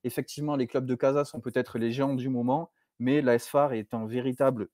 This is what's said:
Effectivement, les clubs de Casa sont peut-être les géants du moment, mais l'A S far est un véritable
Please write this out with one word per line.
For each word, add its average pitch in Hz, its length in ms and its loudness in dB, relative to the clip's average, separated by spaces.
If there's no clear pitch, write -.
Effectivement, 143 520 -4
les 127 100 2
clubs 131 200 -2
de 127 80 0
Casa 139 300 2
sont - 160 -10
peut-être 123 380 -2
les 113 140 0
géants 139 220 0
du 127 140 -2
moment, 131 420 0
mais 135 240 2
l'A 127 140 4
S - 120 -2
far 143 240 2
est 110 220 -4
un 110 120 -4
véritable 123 680 0